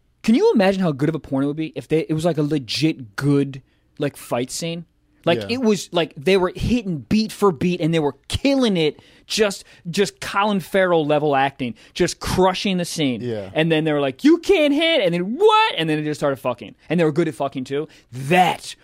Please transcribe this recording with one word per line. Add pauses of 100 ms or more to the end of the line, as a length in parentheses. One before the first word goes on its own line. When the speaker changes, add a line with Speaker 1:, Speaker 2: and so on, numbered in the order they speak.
(240)
Speaker 1:
can
you
imagine
how
good
of
a
porn
it
would
be
if
they,
it
was,
like,
a
legit
good, (360)
like,
fight
scene? (400)
Like,
Speaker 2:
Yeah. (100)
Speaker 1:
it
was,
like,
they
were
hitting (100)
beat
for
beat,
and
they
were (140)
killing
it, (260)
just, (240)
just
Colin
Farrell
level
acting, (180)
just
crushing
the
scene.
Speaker 2:
Yeah.
Speaker 1:
And
then
they
were
like,
"You
can't
hit,"
and
then,
"What?"
And
then
it
just
started
fucking. (140)
And
they
were
good
at
fucking,
too. (240)
That